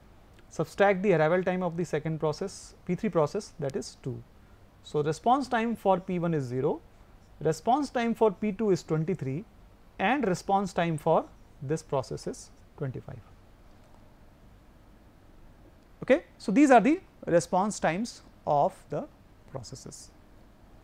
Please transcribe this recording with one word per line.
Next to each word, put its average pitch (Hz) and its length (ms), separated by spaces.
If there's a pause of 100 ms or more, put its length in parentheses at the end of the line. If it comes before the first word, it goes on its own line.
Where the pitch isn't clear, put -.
(480)
subtract 190 540
the 196 120
arrival 160 280
time 185 200
of 170 140
the 175 80
second 160 340
process, - 560 (120)
P 180 80
three 202 160
process, 170 480
that 139 180
is - 260
two. 120 200 (640)
So, 151 180
response 226 440
time 226 300
for 190 240
P 180 180
one 170 140
is 147 120
zero, 131 360 (600)
response 226 500
time 233 240
for 220 180
P 214 200
two 208 180
is 175 120
twenty-three, 156 600 (540)
and 226 280
response 196 460
time 170 240
for 170 300 (340)
this 151 220
process 143 440
is - 240 (280)
twenty-five. 131 420 (2750)
Okay? - 220 (140)
So, - 120
these 269 200
are 240 100
the 285 180 (280)
response 180 520
times 190 440 (220)
of 147 300 (160)
the 175 160 (460)
processes. - 580 (720)